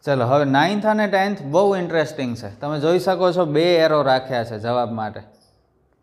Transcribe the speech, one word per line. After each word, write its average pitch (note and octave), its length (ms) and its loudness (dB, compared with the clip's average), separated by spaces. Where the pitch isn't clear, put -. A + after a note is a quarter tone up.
ચલો, C3 220 0
હવે C#3+ 180 2
નાઇન્થ E3+ 420 2
અને G#3+ 200 2
ટેન્થ G3 360 -2
બહુ F#3+ 340 2
ઇન્ટરેસ્ટિંગ D#3 600 -4
છે. G2+ 240 -14
તમે D3 200 -6
જોઈ E3 180 2
શકો F3+ 340 0
છો, F3 120 2
બે D#3+ 320 2
એરો D#3 260 4
રાખ્યા C3 420 0
છે A2+ 140 -10
જવાબ A#2 340 -2
માટે. G#2+ 280 -8